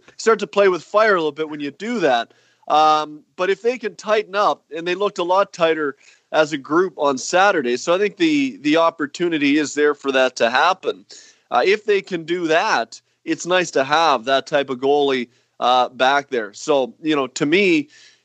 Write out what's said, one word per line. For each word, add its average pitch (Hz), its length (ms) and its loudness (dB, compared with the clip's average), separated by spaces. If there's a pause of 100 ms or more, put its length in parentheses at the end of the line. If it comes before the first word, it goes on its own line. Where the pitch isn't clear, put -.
(160)
start 220 240 0
to 196 80 -6
play 202 220 2
with 175 140 -2
fire 214 320 2
a - 20 2
little 156 140 -2
bit 151 180 -8
when 151 100 -12
you 143 120 -8
do 220 280 -8
that. 127 340 0 (360)
Um, 151 540 2 (120)
but 180 140 -2
if 190 140 -4
they 247 140 -2
can 208 180 -10
tighten 208 400 -4
up, 185 280 0 (100)
and 165 140 -8
they 180 80 -2
looked 202 220 -4
a 185 60 -4
lot 185 280 0
tighter 160 460 -2 (340)
as 151 220 2
a 156 40 -4
group 151 400 -2
on 139 200 0
Saturday, 170 580 0
so 170 200 -2
I - 20 2
think 202 180 -2
the, 147 460 0
the 147 160 2
opportunity 160 800 0
is 147 160 -2
there 147 220 2
for 139 180 -6
that 131 240 2
to 117 120 2
happen. 131 560 0 (460)
Uh, 123 140 2
if 208 200 0
they 202 160 2
can 175 220 -8
do 170 240 -4
that, 156 540 -2 (240)
it's 160 200 -6
nice 180 260 0
to 139 120 2
have 143 420 2
that 135 200 0
type 139 240 -2
of 127 100 -6
goalie, 135 500 0 (300)
uh, 123 300 2
back 131 400 0
there. 110 240 -6
So, 135 480 -2
you 156 140 0
know, 135 120 0
to 151 180 -4
me, 165 440 2 (360)